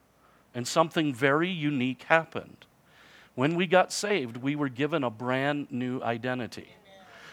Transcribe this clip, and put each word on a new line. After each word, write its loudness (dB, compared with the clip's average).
and -6
something 2
very 2
unique -2
happened. 0
When 2
we 2
got 4
saved, -2
we -2
were 0
given -2
a 0
brand -2
new -4
identity. -6